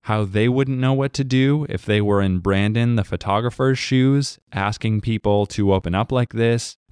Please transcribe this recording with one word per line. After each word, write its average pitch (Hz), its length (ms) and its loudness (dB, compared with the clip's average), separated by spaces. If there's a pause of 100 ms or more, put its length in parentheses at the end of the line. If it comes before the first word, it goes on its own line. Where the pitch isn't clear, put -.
how 107 200 -2
they 107 240 0
wouldn't 131 300 0
know 131 140 2
what 135 200 -2
to 139 120 -4
do 135 440 2
if - 160 -6
they 104 160 2
were 101 220 2
in 92 160 2
Brandon, 104 560 0
the 107 100 0
photographer's 117 720 -2
shoes, 131 600 0 (140)
asking 107 480 -2
people 104 460 0
to 98 280 2
open 90 220 0
up 117 160 -2
like 123 200 0
this, 117 440 -2 (160)